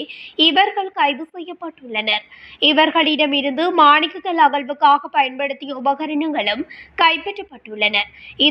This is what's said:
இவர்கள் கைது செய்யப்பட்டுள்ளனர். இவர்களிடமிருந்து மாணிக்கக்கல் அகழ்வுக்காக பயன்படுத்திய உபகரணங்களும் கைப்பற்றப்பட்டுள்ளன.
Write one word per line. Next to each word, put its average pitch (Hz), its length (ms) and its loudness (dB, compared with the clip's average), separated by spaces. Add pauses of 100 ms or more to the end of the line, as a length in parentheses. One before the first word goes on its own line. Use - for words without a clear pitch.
(480)
இவர்கள் 381 520 0
கைது 294 340 -2
செய்யப்பட்டுள்ளனர். 262 880 -8 (460)
இவர்களிடமிருந்து 302 960 0 (160)
மாணிக்கக்கல் 320 680 4
அகழ்வுக்காக 285 680 0
பயன்படுத்திய 277 560 -4 (100)
உபகரணங்களும் 285 840 -4 (380)
கைப்பற்றப்பட்டுள்ளன. 311 920 -2 (540)